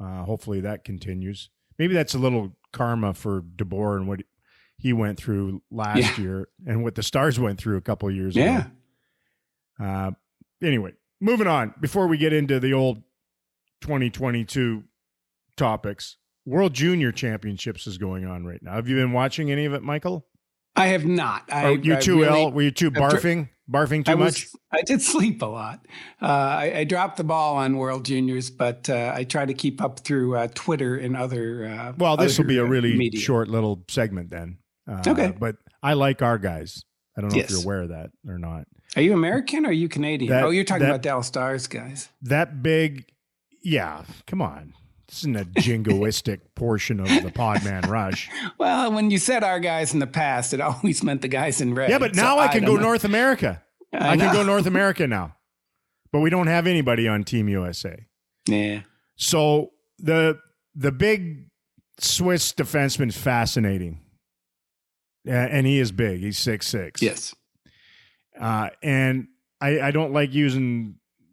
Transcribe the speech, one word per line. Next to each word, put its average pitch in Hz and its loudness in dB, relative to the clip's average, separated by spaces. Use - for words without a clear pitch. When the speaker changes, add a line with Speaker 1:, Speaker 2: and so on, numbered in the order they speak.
Speaker 1:
Uh, 92 -10
hopefully 104 -6
that 101 -8
continues. 92 -10
Maybe 175 0
that's 165 0
a 135 -4
little 120 -2
karma 117 -2
for 98 -4
DeBoer 95 -4
and 95 -4
what 98 -6
he 127 0
went 104 0
through 98 -4
last 110 0
Speaker 2:
Yeah. 107 -4
Speaker 1:
year 95 -6
and 117 -2
what 113 -4
the 110 -4
Stars 139 2
went 107 0
through 107 -2
a 92 -2
couple 104 -4
of 98 -2
years 95 -2
Speaker 2:
Yeah. 170 2
Speaker 1:
ago. 104 -8
Uh, 95 -4
anyway, 123 0
moving 214 2
on. 135 0
Before 190 0
we 160 2
get 151 2
into 143 2
the 131 0
old 131 0
twenty 135 -2
twenty-two 117 -2
topics, 107 -4
World 160 0
Junior 147 2
Championships 110 -6
is 95 -10
going 92 -6
on 90 -10
right 87 -12
now. 90 -12
Have 117 -4
you 131 0
been 127 2
watching 135 0
any 143 -2
of 143 -2
it, 139 -6
Michael? 156 -4
Speaker 2:
I 190 4
have 185 2
not. 160 0
I, 143 0
Speaker 1:
Oh, 143 6
you 143 2
Speaker 2:
I 135 2
Speaker 1:
too 165 6
Speaker 2:
really 151 6
Speaker 1:
ill? 156 2
Were 143 0
you 143 4
too 165 0
Speaker 2:
I - 2
dro- 139 4
Speaker 1:
barfing? 165 2
Barfing 147 2
too 160 4
Speaker 2:
I 165 6
Speaker 1:
much? 156 2
Speaker 2:
was, - -20
I 160 2
did 226 0
sleep 214 0
a - -2
lot. 110 -10
Uh, - -2
I, 143 2
I 156 0
dropped 180 -2
the 180 -4
ball 156 0
on 135 2
World 131 -4
Juniors, 131 -2
but, 123 -4
uh, 120 -2
I 127 -6
try 139 -2
to 135 -2
keep 135 -4
up 127 -4
through, 127 0
uh, 117 -2
Twitter 135 -2
and 127 -4
other, 120 -6
uh, 117 -10
Speaker 1:
Well, 165 2
this 139 4
Speaker 2:
other, 151 4
Speaker 1:
will 135 2
be 131 4
a 123 4
Speaker 2:
uh, 120 2
Speaker 1:
really 120 4
Speaker 2:
media. 110 0
Speaker 1:
short 113 2
little 107 0
segment 95 -4
then. 85 -10
Uh, 98 -8
Speaker 2:
Okay. 214 2
Speaker 1:
but 113 -4
I 143 2
like 139 2
our 117 4
guys. 87 -6
I 104 -6
don't 101 -2
know 107 2
if - 2
Speaker 2:
Yes. - -6
Speaker 1:
you're 90 -2
aware 95 -4
of 85 -6
that 80 -12
or 90 -8
not. 82 -8
Speaker 2:
Are 135 2
you 196 6
American 254 0
or 262 0
are 185 0
you 165 0
Canadian? 147 -2
Speaker 1:
That, 131 4
Speaker 2:
Oh, 156 2
you're 185 2
talking 190 0
Speaker 1:
that 139 6
Speaker 2:
about 135 0
Dallas 131 -2
Stars 131 -4
guys. 127 -12
Speaker 1:
That 139 -2
big, 160 2
yeah, 87 -2
come - -6
on. 76 -8
This - -16
isn't 143 -2
a 98 -6
jingoistic 107 0
<laughs> - -20
portion 110 -2
of 95 -2
the 269 2
Podman 101 0
Rush. 101 -4
Speaker 2:
Well, 262 0
when 214 2
you 202 2
said 233 2
our 185 0
guys 165 -2
in 151 2
the 139 0
past, 131 -2
it 135 -2
<laughs> - -
always 151 0
meant 139 0
the 131 -2
guys 139 -2
in 123 0
red. 131 2
Speaker 1:
Yeah, 247 4
but 233 0
Speaker 2:
So 185 4
Speaker 1:
now 269 4
I 294 6
Speaker 2:
I - 4
Speaker 1:
can 233 4
Speaker 2:
don't 208 6
Speaker 1:
go - -
Speaker 2:
know. 214 4
Speaker 1:
North 226 2
America. 208 2
Speaker 2:
I - 0
Speaker 1:
I 165 6
can - 6
go 208 4
Speaker 2:
know. 196 4
Speaker 1:
North 202 2
America 185 2
now. 92 -2
But 147 2
we 160 4
don't 180 4
have 170 4
anybody 123 4
on 104 2
Team 107 0
U 95 0
S 87 -8
A. 92 -12
Speaker 2:
Yeah. 104 -2
Speaker 1:
So 151 2
the, 160 2
the 139 0
big 170 -2
Swiss - 0
defenseman 139 0
is 104 -6
fascinating. 98 0
Uh, 127 -6
and 127 2
he 139 4
is 120 2
big. 95 0
He's 101 -4
six 110 -2
six. 95 -6
Speaker 2:
Yes. - -2
Speaker 1:
Uh, 110 -2
and 131 2
I, 143 0
I 139 2
don't 147 0
like 143 2
using 127 0